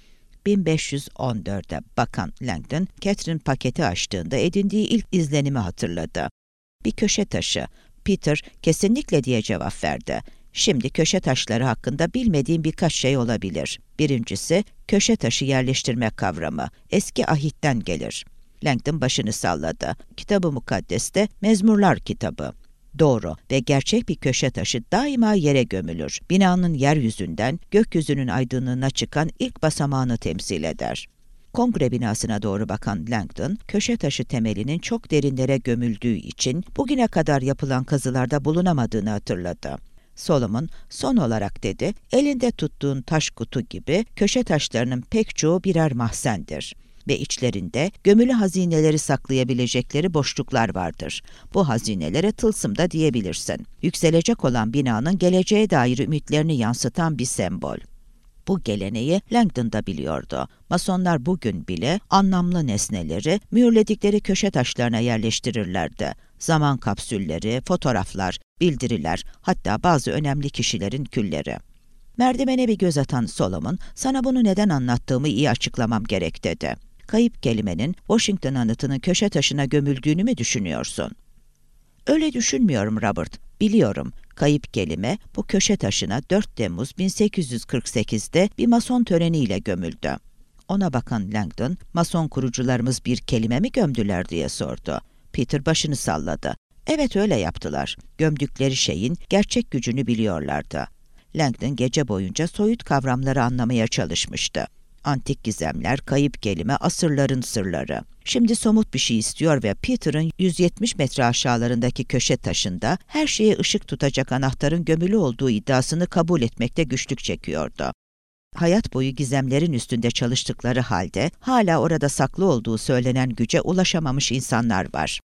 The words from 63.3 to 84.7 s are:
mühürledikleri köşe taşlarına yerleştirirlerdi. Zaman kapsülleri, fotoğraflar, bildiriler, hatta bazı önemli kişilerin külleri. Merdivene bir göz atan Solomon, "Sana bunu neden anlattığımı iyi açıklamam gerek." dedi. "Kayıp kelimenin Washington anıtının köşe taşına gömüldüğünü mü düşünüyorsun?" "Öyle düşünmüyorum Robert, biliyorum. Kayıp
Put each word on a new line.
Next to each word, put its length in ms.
mühürledikleri 720
köşe 300
taşlarına 480
yerleştirirlerdi. 1120
Zaman 380
kapsülleri, 920
fotoğraflar, 680
bildiriler, 600
hatta 420
bazı 280
önemli 380
kişilerin 560
külleri. 520
Merdivene 500
bir 100
göz 200
atan 280
Solomon, 540
"Sana 280
bunu 200
neden 260
anlattığımı 580
iyi 220
açıklamam 540
gerek." 400
dedi. 320
"Kayıp 360
kelimenin 500
Washington 640
anıtının 440
köşe 300
taşına 360
gömüldüğünü 580
mü 140
düşünüyorsun?" 760
"Öyle 260
düşünmüyorum 680
Robert, 600
biliyorum. 520
Kayıp 440